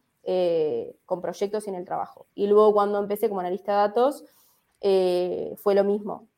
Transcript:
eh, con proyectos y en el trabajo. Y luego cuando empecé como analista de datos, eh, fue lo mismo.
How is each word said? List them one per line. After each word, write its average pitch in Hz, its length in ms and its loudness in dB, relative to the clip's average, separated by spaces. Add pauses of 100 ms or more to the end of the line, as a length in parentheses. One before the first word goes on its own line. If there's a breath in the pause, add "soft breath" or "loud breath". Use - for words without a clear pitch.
(240)
eh, 160 720 -2 (100)
con 180 160 -6
proyectos 202 460 -6
y - 40 -6
en 190 40 -8
el 180 100 -10
trabajo. - 500 -10
Y 202 120 -2
luego 208 260 6
cuando 202 260 2
empecé 208 300 -2
como 190 120 -6
analista 180 320 -4
de 202 40 2 (120)
datos, 247 360 0 (560 soft breath)
eh, 180 760 0
fue 202 180 0
lo 196 80 4
mismo. 202 540 -4